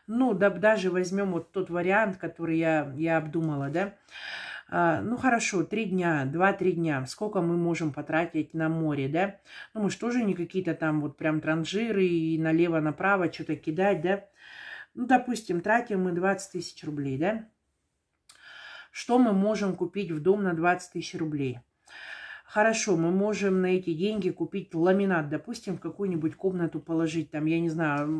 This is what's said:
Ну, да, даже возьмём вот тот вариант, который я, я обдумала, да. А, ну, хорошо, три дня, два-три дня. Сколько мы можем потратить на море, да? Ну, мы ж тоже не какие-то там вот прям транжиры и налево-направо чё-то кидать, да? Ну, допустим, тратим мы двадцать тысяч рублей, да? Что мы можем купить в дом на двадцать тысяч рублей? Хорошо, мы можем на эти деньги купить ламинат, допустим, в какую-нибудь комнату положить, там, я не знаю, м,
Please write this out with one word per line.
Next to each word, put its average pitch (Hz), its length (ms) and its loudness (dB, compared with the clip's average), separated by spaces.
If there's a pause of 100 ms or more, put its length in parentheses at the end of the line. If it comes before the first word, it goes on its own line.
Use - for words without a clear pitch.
Ну, 233 260 2
да, 190 160 4
даже 190 400 4
возьмём 180 420 0
вот 165 200 -4
тот 185 180 -4
вариант, 190 480 2
который 165 400 -4
я, 156 400 2
я 160 200 2
обдумала, 151 520 -2
да. 185 240 -2 (760)
А, 175 320 2
ну, 233 160 -2
хорошо, 233 460 2
три 214 220 -2
дня, 170 400 2
два-три 185 460 2
дня. 151 340 0
Сколько 208 360 -4
мы 170 140 2
можем 165 360 0
потратить 156 600 -2
на 160 160 0
море, 151 380 0
да? 165 280 0 (380)
Ну, 220 80 -4
мы 190 80 2
ж - 60 -6
тоже 240 280 0
не 190 100 2
какие-то 170 400 -2
там 156 280 0
вот 143 160 -6
прям 156 220 0
транжиры 185 680 0
и 160 320 2
налево-направо 165 920 2
чё-то 160 260 -6
кидать, 175 460 0
да? 196 220 0 (680)
Ну, 247 120 -6
допустим, 247 560 2
тратим 220 420 0
мы 180 80 0
двадцать 190 400 0
тысяч - 320 -10
рублей, 139 340 -4
да? 214 280 -2 (1500)
Что - 260 2
мы 240 140 6
можем 196 440 2
купить 180 340 -4
в 151 100 -4
дом 196 220 2
на 180 120 0
двадцать 175 380 0
тысяч 170 260 -8
рублей? 139 420 -4 (840)
Хорошо, 214 520 2
мы 165 160 2
можем 196 500 2
на 185 40 2 (100)
эти 175 180 -2
деньги 190 360 -2
купить 170 440 -6
ламинат, 180 560 2
допустим, 180 460 -6
в - 40 -14
какую-нибудь 165 560 -4
комнату 175 440 -2
положить, 165 500 -2
там, 151 160 -4
я 165 140 2
не 170 100 0
знаю, 151 340 0
м, 151 160 -2